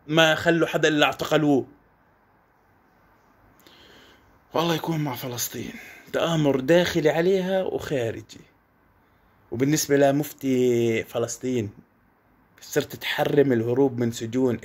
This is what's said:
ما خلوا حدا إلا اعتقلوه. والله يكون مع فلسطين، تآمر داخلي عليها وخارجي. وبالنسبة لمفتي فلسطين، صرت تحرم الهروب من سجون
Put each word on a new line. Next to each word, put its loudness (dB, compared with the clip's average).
ما 4
خلوا 0
حدا 0
إلا 4
اعتقلوه. 0
والله 0
يكون -4
مع -4
فلسطين، -10
تآمر 0
داخلي 2
عليها 0
وخارجي. -6
وبالنسبة 0
لمفتي 2
فلسطين، -4
صرت -6
تحرم 2
الهروب 0
من 0
سجون -2